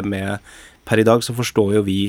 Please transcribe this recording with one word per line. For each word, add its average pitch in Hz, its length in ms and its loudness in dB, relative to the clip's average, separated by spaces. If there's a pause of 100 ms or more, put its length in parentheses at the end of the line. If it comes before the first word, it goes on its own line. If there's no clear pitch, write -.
med, 98 380 -6 (400)
per 110 160 2
i - 20 6
dag 113 220 4
så 123 100 -6
forstår 110 400 0
jo 107 80 2
vi, 98 140 -2 (100)